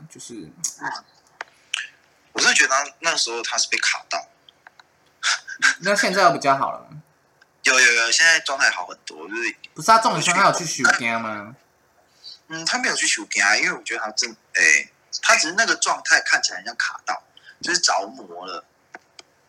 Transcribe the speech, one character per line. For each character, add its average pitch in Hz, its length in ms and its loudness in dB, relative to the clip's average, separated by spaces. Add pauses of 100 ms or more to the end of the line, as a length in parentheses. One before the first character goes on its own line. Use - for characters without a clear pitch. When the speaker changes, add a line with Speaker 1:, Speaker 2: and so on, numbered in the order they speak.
Speaker 1:
就 127 100 -20
是 104 320 -16 (1800)
Speaker 2:
我 - 60 -4
真 - 100 4
的 240 40 4
觉 - 140 4
得 131 80 0
那， 147 360 -2
那 151 60 -2
时 120 140 -4
候 117 100 -6
他 117 160 -6
是 - 120 -2
被 - 80 -4
卡 - 320 -4
到。 - 180 -6 (1500)
Speaker 1:
那 196 160 0
现 202 180 0
在 196 100 4
又 175 80 8
比 143 80 -2
较 139 180 2
好 123 160 -2
了 - 60 -12
吗？ - 220 -20 (640)
Speaker 2:
有， 131 160 4
有， 123 140 8
有， 117 180 2
现 165 140 4
在 160 160 6
状 139 180 -6
态 139 100 4
好 98 160 -6
很 95 200 -14
多， - 220 -16
就 101 80 -8
是 113 200 -4 (180)
Speaker 1:
不 - 80 -14
是 160 80 -4
啊， 226 100 8
重 226 120 2
点 165 100 -2
是 170 120 0
他 190 120 4
有 156 80 6
去 170 120 -4
收 147 180 -6 (140)
惊 117 220 -2
吗？ 110 360 -10 (960)
Speaker 2:
嗯， 160 160 -8
他 247 120 -2
没 247 120 -2
有 - 60 -2
去 - 120 -2
收 - 180 -2
惊 98 160 -2
啊， 101 140 4
因 127 80 0
为 180 80 0
我 170 120 -8
觉 117 120 -8
得 113 60 -6
他 110 100 -8
真， 113 240 -6 (180)
哎， - 360 4 (320)
他 226 160 4
只 156 100 0
是 175 80 -6
那 202 100 2
个 175 100 0
状 - 280 -2
态 160 180 2
看 - 220 0
起 - 80 -2
来 - 60 -12
很 - 80 -14
像 - 100 -12
卡 - 300 -4
到， - 180 -6 (380)
就 175 120 -4
是 180 60 2
着 - 280 0
魔 87 380 -16
了。 90 200 -10 (840)